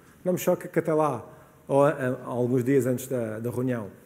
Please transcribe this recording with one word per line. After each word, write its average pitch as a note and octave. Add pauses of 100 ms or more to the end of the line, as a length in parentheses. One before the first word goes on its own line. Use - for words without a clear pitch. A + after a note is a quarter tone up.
(240)
Não F3+
me E3
choca F3
que -
até E3
lá, D3 (400)
ou C#3
a, C#3+
a, C3+
alguns B2
dias C3
antes B2
da, A2
da A#2
reunião, A#2+ (160)